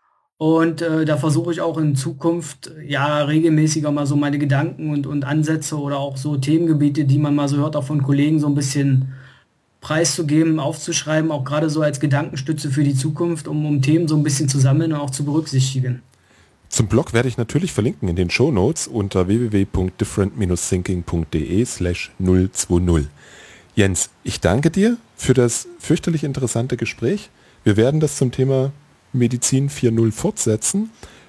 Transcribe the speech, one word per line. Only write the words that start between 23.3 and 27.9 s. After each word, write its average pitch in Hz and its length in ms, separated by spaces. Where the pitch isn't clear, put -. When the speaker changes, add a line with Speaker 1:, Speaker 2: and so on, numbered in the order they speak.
Speaker 2:
Jens, 98 360
ich - 180
danke 135 300
dir 226 280
für - 180
das 120 340
fürchterlich 160 460
interessante 127 520
Gespräch. 113 540
Wir 104 140
werden 139 220